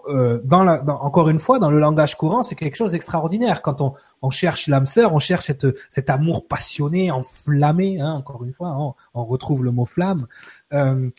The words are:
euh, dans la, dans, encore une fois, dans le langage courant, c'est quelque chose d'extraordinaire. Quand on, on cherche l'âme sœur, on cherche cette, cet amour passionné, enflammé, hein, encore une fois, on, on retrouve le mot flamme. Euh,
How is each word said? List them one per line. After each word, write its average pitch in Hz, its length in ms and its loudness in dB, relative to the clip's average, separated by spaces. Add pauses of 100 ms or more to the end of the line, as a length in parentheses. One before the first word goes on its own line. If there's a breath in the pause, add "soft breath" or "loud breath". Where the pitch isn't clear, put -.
euh, 123 360 2
dans 175 200 6
la, 170 160 4
dans, 143 220 -4
encore 151 280 2
une 156 100 2
fois, 254 180 2
dans 165 140 2
le 151 80 6
langage 151 360 2
courant, 190 280 0
c'est - 120 -8
quelque 147 200 -6
chose 220 160 -2
d'extraordinaire. 170 720 -2
Quand 143 180 -2
on, 135 120 0 (280 loud breath)
on 131 80 -2
cherche - 380 -2
l'âme 139 180 4
sœur, 214 280 2
on 147 60 2
cherche - 260 -2
cette, 139 220 -2 (220 loud breath)
cet - 220 -2
amour 151 360 0
passionné, 175 640 -4
enflammé, 151 920 0
hein, 147 120 -4
encore 139 320 -10
une 127 100 -10
fois, 175 240 -8
on, 139 160 -6 (220 soft breath)
on 123 100 -6
retrouve 131 380 -2
le 123 80 0
mot 120 140 0
flamme. 175 420 -2 (460 loud breath)
Euh, 131 460 0